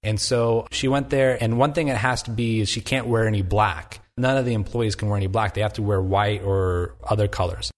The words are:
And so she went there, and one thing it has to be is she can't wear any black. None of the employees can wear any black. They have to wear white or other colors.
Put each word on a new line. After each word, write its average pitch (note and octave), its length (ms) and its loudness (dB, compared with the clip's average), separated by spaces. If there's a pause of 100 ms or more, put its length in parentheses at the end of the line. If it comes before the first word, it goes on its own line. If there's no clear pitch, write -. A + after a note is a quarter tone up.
And G#2+ 160 0
so A#2 520 2
she - 160 -2
went C3+ 220 0
there, C3 320 4
and A#2 160 2
one C#3+ 160 4
thing D#3+ 140 0
it B2+ 100 0
has B2 260 0
to A#2 80 -8
be A2+ 300 0
is G2+ 80 0
she A2 120 -4
can't C3 260 -2
wear A2+ 200 2
any G#2+ 140 0
black. F#2 600 0 (160)
None C3 200 2
of C3 80 0
the A#2+ 80 0
employees G#2+ 420 -2
can G#2+ 140 -4
wear G#2 80 0
any G2 100 0
black. G#2 260 0
They G#2 80 -2
have G#2+ 120 -2
to - 80 -6
wear G2+ 200 2
white G2+ 420 0
or F#2 500 0 (100)
other G#2+ 240 0
colors. - 500 -4